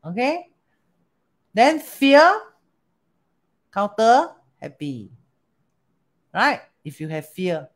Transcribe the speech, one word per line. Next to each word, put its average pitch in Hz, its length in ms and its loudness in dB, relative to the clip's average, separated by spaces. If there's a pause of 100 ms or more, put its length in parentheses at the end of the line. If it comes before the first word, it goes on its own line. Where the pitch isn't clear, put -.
Okay? 247 420 -6 (1040)
Then 277 260 2
fear 277 440 4 (1500)
counter 226 580 0 (300)
happy. 127 500 -14 (1200)
Right? 240 280 -2 (220)
If 151 180 -16
you 156 80 -12
have 156 200 -10
fear. 170 460 -8